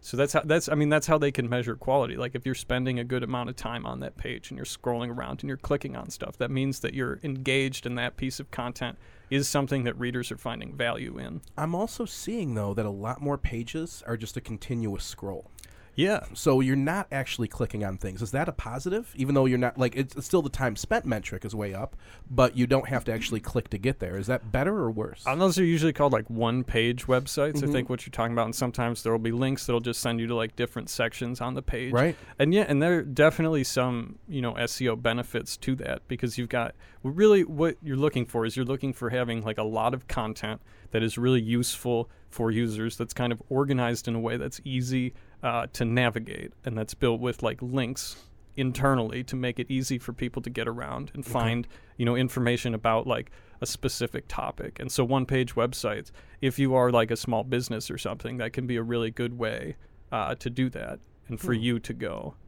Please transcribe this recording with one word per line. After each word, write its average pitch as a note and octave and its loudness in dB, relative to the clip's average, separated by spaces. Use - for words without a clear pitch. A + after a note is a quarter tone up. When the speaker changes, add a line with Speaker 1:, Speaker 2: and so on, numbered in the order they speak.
Speaker 1:
So - -10
that's C#3 2
how, D#3 4
that's, D#3 2
I D3 2
mean, D3+ 4
that's D3+ 4
how D#3+ 6
they C#3+ 4
can B2 -2
measure A#2+ -2
quality. C3 2
Like, B2 -6
if B2 -6
you're C3 -2
spending B2+ -2
a A#2+ -4
good B2 -2
amount B2 -4
of B2 -10
time A#2 -6
on B2 -6
that C3+ -10
page - -8
and - -12
you're C3 -8
scrolling A#2+ -4
around B2+ -8
and C#3+ -6
you're C3 -6
clicking C#3 -2
on - -10
stuff, - -10
that B2 -2
means C3+ -2
that - -4
you're C3+ -4
engaged C3+ 0
and B2 -4
that B2 -4
piece C3 -6
of C#3 -12
content B2 -6
is C#3 2
something C#3 0
that A#2+ -2
readers B2 -4
are - -10
finding A#2+ -8
value A#2+ -4
in. C3 -8
Speaker 2:
I'm D#3+ -2
also G3+ -4
seeing, F#3+ -4
though, G2+ -2
that G#2+ 0
a G#2 -2
lot G#2+ -6
more C#3+ -2
pages C#3+ -6
are A#2 -2
just A2 -8
a - -8
continuous A2 -4
scroll. - -10
Speaker 1:
Yeah. F#3 2
Speaker 2:
So C3+ 6
you're C3 4
not D#3+ 0
actually B2+ -4
clicking A2 -4
on F#2+ -2
things. F#2 -6
Is A2+ -4
that D#3 0
a - -6
positive? F3+ -6
Even C3+ 2
though C3+ 8
you're B2 4
not, B2 0
like, B2+ 2
it's, C3 -2
it's C#3 -8
still F3+ 6
the D3 -2
time B2 0
spent - 0
metric G#2+ -4
is G#2+ -8
way G#2 -4
up, G2 -6
but B2+ 6
you B2 4
don't C3 4
have B2 0
to - 0
actually A#2 -2
click - -2
to G#2 -2
get B2 0
there. F2+ -4
Is G2 -4
that A#2 0
better D3+ 4
or D3+ 2
worse? - -4
Speaker 1:
And C3+ 2
those F#3 6
are F#3+ 6
usually D#3+ 4
called, C#3+ 6
like, A2 2
one-page A#2 2
websites, C3 2
I C#3+ 0
Speaker 2:
Mm-hmm. C#3+ 2
Speaker 1:
think, C3 2
what B2 -4
you're - -12
talking A#2 0
about. A#2 4
And A2+ -4
sometimes A#2+ -2
there A2+ 2
will A#2 4
be A2+ 0
links C3 0
that'll A#2+ 4
just A#2 -2
send A#2 0
you A#2 -2
to, A#2+ -2
like, A2+ 0
different A#2+ -4
sections A#2+ -2
on B2+ -4
the C3 -6
page. B2+ -4
Speaker 2:
Right. C#3 4
Speaker 1:
And D3 6
yeah, G#3 6
and C#3+ 4
there F3 4
are C#3+ 0
definitely D3+ 4
some, B2 -2
you C#3 -4
know, A#2 0
S A#2+ -2
E B2 4
O A2+ 0
benefits A#2+ -2
to - 0
that - -6
because B2 -2
you've A#2+ -4
got, A#2+ 0
really F#3+ 8
what D#3+ 2
you're C#3+ -2
looking C3+ 2
for A#2 0
is A2 -2
you're C3 0
looking A#2+ -2
for A#2+ -4
having, A#2 -2
like, G#2+ -4
a A2+ -2
lot A2 2
of B2+ -8
content A2 -4
that A2+ 2
is A2+ 0
really B2 6
useful A#2 0
for A2+ 0
users, A2+ 0
that's A#2 -4
kind A#2+ 0
of A2+ -6
organized C3 0
in A#2 -2
a A#2 -2
way A#2 -2
that's C3 -6
easy, B2+ -2
uh, A#2+ 0
to - -2
navigate A#2 0
and A2 -4
that's A2 -4
built A#2 2
with, A#2+ -2
like, A#2+ 0
links B2+ -2
internally B2+ 2
to B2 -6
make B2 -2
it B2 -4
easy C3 0
for B2 -8
people B2 -4
to A#2+ -8
get A#2 -2
around B2 -6
and C#3+ -10
Speaker 2:
Okay. - -10
Speaker 1:
find, A#2 2
you B2 0
know, A#2+ 4
information B2 2
about, A2+ 2
like, B2 -2
a B2 -2
specific - -2
topic. - -6
And B2+ -6
so - 2
one-page B2+ 2
websites, A#2 -2
if C3 0
you C3+ 4
are, B2 8
like, A#2 6
a A#2 2
small A2+ 0
business B2 -2
or - -6
something, A#2 -6
that A#2 -4
can B2+ -4
be A#2+ 0
a A2+ 0
really A#2 0
good A#2+ -4
way, A#2 -4
uh, A2 0
to - -6
do B2+ 0
that - -8
and A#2+ -6
for - 0
Speaker 2:
Hmm. A2 0
Speaker 1:
you A#2 0
to - -10
go. A2+ -8